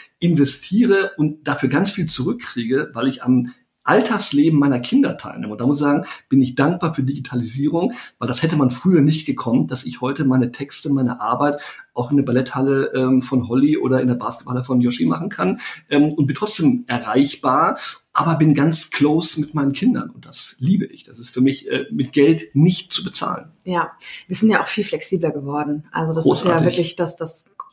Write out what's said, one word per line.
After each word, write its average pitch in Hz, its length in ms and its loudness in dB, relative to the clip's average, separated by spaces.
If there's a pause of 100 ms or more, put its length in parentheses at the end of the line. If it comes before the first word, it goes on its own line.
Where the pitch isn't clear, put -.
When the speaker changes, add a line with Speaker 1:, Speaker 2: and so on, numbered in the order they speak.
(200)
Speaker 1:
investiere 180 960 2
und 151 320 -2
dafür 135 220 0
ganz 180 220 0
viel 160 160 -4
zurückkriege, 135 840 -4
weil 120 160 -2
ich 131 160 -6
am 123 300 2 (320)
Alltagsleben 160 720 2
meiner 139 220 2
Kinder - 360 2
teilnehme. 104 360 -10
Und - 80 -10
da 120 40 0
muss 143 120 2
ich 143 40 -2
sagen, 143 240 0 (220)
bin 135 160 4
ich 123 100 -2
dankbar 160 400 0
für 139 80 -4
Digitalisierung, 139 920 -2 (260)
weil 117 80 -4
das 123 160 -4
hätte 160 120 0
man 135 140 4
früher 175 320 4
nicht 156 240 2
gekonnt, 127 460 -2
dass 127 120 -6
ich - 160 -12
heute 139 260 -2
meine 127 260 2
Texte, 139 420 -6
meine 123 280 -2
Arbeit 127 380 0 (400)
auch 123 120 -4
in 143 60 4
der 135 60 2
Balletthalle, 135 720 0
ähm, 131 260 2
von 127 260 -2
Holly 139 300 2
oder 131 240 0
in 127 60 2
der 120 80 2
Basketballhalle 123 500 -6
von 127 160 2
Yoshi 123 240 0
machen - 240 -2
kann, 180 300 -2 (300)
ähm, 147 240 2
und 147 120 2
bin 127 100 -2
trotzdem 147 520 0
erreichbar, 135 880 0 (360)
aber 156 220 2
bin 156 180 6
ganz 151 360 0
close 156 500 0
mit 147 140 -6
meinen 139 200 0
Kindern 156 360 0
und - 160 -20
das - 340 -14
liebe 165 260 2
ich. - 180 -16
Das - 160 -20
ist 120 140 -12
für 127 80 0
mich, 135 280 0
äh, 131 220 -4
mit 135 220 -4
Geld 156 300 4 (120)
nicht 170 360 4
zu - 120 -4
bezahlen. - 480 -6 (140)
Speaker 2:
Ja, 175 260 -2 (360)
wir 185 80 -6
sind 220 140 4
ja 202 140 2
auch - 40 -8
viel 208 160 -2
flexibler 165 480 -2
geworden. 147 600 -4
Also 160 220 -4
das 160 120 0
ist - 0 -
ja 156 260 2
Speaker 1:
Großartig. 165 140 4
Speaker 2:
wirklich 170 300 0
das, 165 220 -4
das - 280 -12 (280)